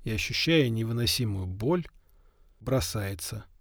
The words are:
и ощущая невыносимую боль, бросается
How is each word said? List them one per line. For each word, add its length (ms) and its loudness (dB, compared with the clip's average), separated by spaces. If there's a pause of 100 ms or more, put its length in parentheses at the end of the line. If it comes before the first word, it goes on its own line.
и 60 -2
ощущая 580 2
невыносимую 760 0
боль, 380 0 (760)
бросается 840 -2 (160)